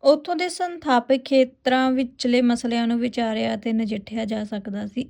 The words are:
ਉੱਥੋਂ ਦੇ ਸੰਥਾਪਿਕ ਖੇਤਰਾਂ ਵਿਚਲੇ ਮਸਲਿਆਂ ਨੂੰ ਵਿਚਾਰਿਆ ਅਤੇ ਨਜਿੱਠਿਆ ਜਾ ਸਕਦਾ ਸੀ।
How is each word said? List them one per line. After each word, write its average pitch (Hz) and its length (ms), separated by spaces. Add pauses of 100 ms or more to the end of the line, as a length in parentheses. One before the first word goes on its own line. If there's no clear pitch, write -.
ਉੱਥੋਂ 302 340
ਦੇ 359 120
ਸੰਥਾਪਿਕ 302 760
ਖੇਤਰਾਂ 262 640
ਵਿਚਲੇ 254 520
ਮਸਲਿਆਂ 240 440
ਨੂੰ 233 120
ਵਿਚਾਰਿਆ 226 560
ਅਤੇ 226 180
ਨਜਿੱਠਿਆ 220 520
ਜਾ 214 200
ਸਕਦਾ 208 420
ਸੀ। 240 240